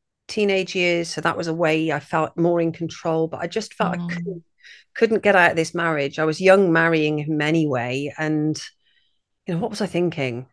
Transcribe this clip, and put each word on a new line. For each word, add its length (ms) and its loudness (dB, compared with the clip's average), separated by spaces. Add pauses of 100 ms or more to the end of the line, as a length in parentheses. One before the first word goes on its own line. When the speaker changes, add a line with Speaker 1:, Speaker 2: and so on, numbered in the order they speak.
(280)
Speaker 1:
teenage 460 -2
years. 340 0
So 140 -8
that 140 -2
was 100 -6
a 80 -2
way 380 0
I 80 -2
felt 360 -2
more 240 2
in 120 0
control, 560 -4
but 120 -10
I 60 -6
just 280 -8
felt 200 -2
I 40 -6
Speaker 2:
Mm. 100 -8
Speaker 1:
couldn't, 360 -8 (500)
couldn't 280 2
get 140 4
out 160 6
of 40 -6
this 180 -2
marriage. 440 -2
I 60 0
was 160 0
young 320 6
marrying 460 2
him 220 -2
anyway. 800 0
And, 420 -2 (840)
you 80 -4
know, 60 -2
what 100 -4
was 100 -10
I 60 0
thinking? 680 -2